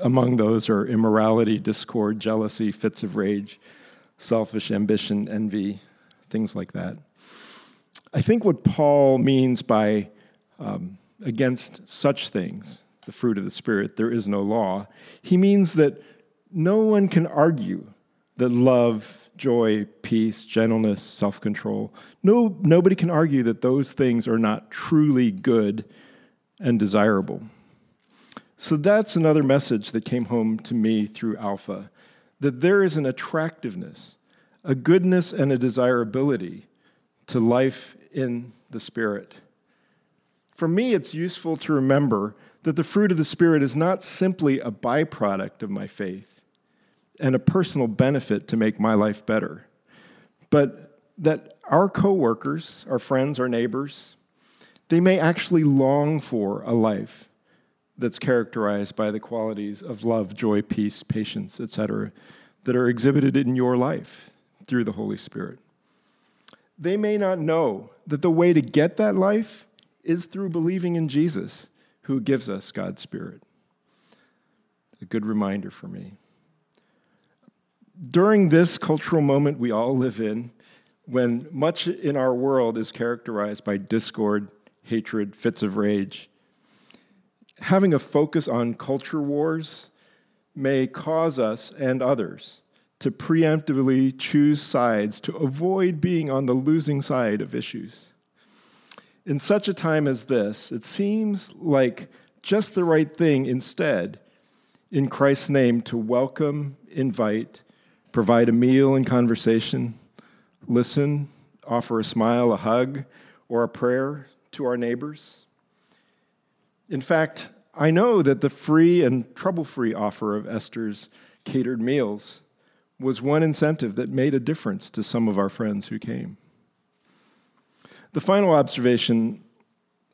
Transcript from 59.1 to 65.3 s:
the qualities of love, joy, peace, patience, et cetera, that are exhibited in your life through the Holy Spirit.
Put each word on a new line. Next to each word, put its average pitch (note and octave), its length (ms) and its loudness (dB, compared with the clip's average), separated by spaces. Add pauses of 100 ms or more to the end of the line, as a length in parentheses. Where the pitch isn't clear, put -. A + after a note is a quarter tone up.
the G#2+ 80 -6
qualities G#2 640 -8
of A2+ 200 -12
love, A2 300 -2
joy, G#2 300 0
peace, - 400 -4
patience, G#2 560 -8
et A#2 100 -8
cetera, G#2+ 420 -6 (520)
that B2 120 0
are B2 140 2
exhibited C3 480 2
in B2+ 180 0
your B2 220 2
life - 540 -6 (340)
through B2 180 -2
the G#2+ 100 -4
Holy G#2 240 -8
Spirit. - 420 -14 (1200)